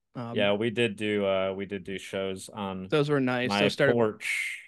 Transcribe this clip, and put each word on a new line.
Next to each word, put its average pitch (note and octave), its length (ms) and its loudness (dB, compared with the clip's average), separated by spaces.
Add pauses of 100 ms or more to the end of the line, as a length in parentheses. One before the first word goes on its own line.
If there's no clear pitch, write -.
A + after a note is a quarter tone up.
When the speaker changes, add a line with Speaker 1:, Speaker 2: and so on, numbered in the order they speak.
(160)
Speaker 1:
Um, A#2 200 -8
Speaker 2:
Yeah, G2+ 180 4
we A2 160 0
did G#2+ 260 0
do, G#2 300 0
uh, F#2+ 280 2
we G2 120 -6
did F#2+ 180 -8
do F#2+ 140 -8
shows F#2+ 520 -6
on F#2+ 400 -8
Speaker 1:
Those D3 200 2
were C#3+ 100 2
nice. B2+ 300 0
Speaker 2:
my - 80 2
Speaker 1:
Those G2+ 160 4
started, C#3 200 4
Speaker 2:
porch. - 760 0